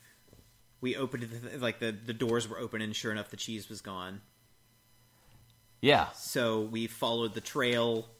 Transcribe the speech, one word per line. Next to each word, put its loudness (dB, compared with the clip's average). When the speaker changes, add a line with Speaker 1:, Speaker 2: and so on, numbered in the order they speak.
Speaker 1:
we 0
opened -4
the, -10
like, 0
the, 0
the -6
doors 2
were -8
open, -4
and -4
sure -2
enough, -4
the -12
cheese -6
was -12
gone. -8
Speaker 2:
Yeah. 8
Speaker 1:
So 2
we -2
followed 0
the -4
trail. 2